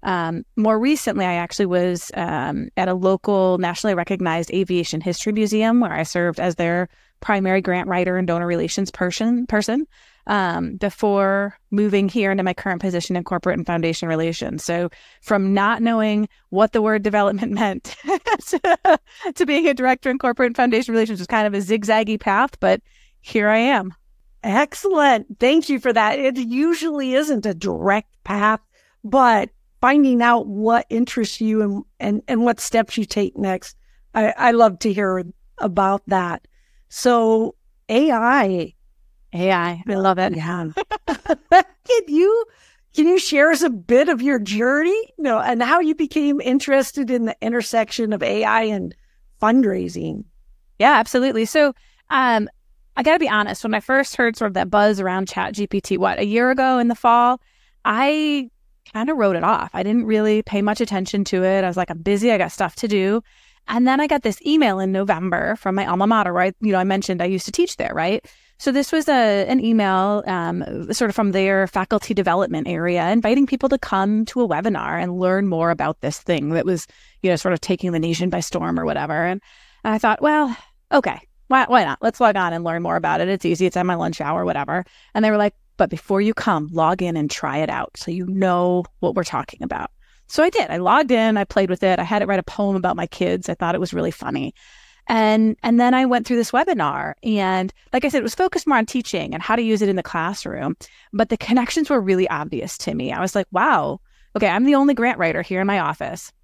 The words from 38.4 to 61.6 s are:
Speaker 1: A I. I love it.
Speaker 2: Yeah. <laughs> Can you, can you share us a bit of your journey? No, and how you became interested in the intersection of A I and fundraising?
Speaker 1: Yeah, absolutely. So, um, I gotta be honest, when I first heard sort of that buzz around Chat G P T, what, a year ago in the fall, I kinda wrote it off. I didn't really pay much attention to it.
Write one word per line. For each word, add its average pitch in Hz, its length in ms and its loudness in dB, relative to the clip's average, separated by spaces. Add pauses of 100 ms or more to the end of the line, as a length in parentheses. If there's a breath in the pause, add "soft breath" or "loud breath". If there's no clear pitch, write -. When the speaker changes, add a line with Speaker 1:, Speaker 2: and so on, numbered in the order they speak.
Speaker 1:
A 185 180 0
I. 175 360 -2
I 208 80 -2
love 190 240 2
it. 185 160 0
Speaker 2:
Yeah. 165 320 -6 (400)
<laughs> - 0 -
Can - 1000 2
you, 392 380 2 (480 soft breath)
can 302 140 4
you 370 100 4
share 302 320 4
us 311 140 2
a 320 80 2
bit 240 360 4
of 277 140 0
your 269 160 2
journey? 269 800 0
No, 262 220 0
and 240 240 0
how 285 160 2
you 311 160 0
became 294 440 0
interested 269 720 0
in 240 160 0
the 220 160 -4
intersection 226 720 -2
of 202 80 -4
A 208 220 0
I 220 200 2
and 196 300 -4 (480)
fundraising? 185 840 0 (520)
Speaker 1:
Yeah, 254 160 6
absolutely. 233 520 2
So, 294 280 2 (380)
um, 240 360 2 (500)
I - 60 -2
gotta 320 160 4
be 302 100 0
honest, 208 340 -2
when 214 100 -2
I 214 60 0
first 262 360 -2
heard 233 200 0
sort 214 140 -2
of 190 40 -10
that 185 160 -2
buzz 208 300 4
around 185 280 -2
Chat 190 260 -6
G 202 120 -4
P 196 160 -2
T, - 160 -2
what, 185 220 0
a 208 60 0
year 233 260 2
ago 262 260 2
in 240 100 2
the 233 80 0
fall, 240 460 4 (420)
I 285 640 0 (360)
kinda 247 280 -4
wrote 202 240 2
it 170 60 -2
off. 185 300 0
I 190 100 -4
didn't 220 220 0
really 214 360 2
pay 202 200 -2
much 208 200 0
attention 202 440 -2
to 185 200 -2
it. 190 180 2